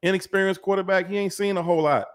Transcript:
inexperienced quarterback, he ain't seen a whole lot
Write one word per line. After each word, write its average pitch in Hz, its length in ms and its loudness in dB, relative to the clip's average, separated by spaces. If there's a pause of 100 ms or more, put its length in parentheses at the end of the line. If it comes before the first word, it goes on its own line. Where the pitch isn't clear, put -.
inexperienced 190 600 0
quarterback, 190 460 0
he 202 100 -6
ain't 196 140 -2
seen 202 240 -2
a 175 60 -2
whole 170 200 2
lot 139 320 2